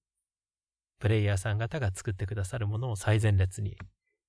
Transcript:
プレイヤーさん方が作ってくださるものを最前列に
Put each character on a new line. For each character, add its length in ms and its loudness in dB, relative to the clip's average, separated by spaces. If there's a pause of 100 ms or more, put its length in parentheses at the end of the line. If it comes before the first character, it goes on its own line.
(1000)
プ 100 0
レ 140 4
イ 20 2
ヤ 100 2
ー 40 2
さ 160 -2
ん 20 0
方 240 -4
が 140 0
作 160 -6
っ 40 -4
て 120 -6
く 80 -8
だ 100 -2
さ 140 -6
る 80 -2
も 100 0
の 140 -4
を 60 -4
最 260 2
前 160 4
列 240 0
に 160 -6 (500)